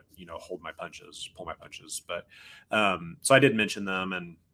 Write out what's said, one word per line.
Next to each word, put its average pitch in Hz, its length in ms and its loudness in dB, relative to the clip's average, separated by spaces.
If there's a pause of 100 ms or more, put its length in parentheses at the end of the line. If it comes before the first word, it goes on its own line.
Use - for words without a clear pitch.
(160)
you 92 80 -18
know, 82 140 -12
hold 87 240 -12
my 82 100 -10
punches, 85 640 -14
pull 90 80 -14
my 82 100 -8
punches. - 540 -14
But, - 180 -8 (480)
um, 92 460 0
so - 140 6
I 135 40 12
did 131 160 8
mention 104 300 0
them, 95 300 -2
and, 87 220 -10 (180)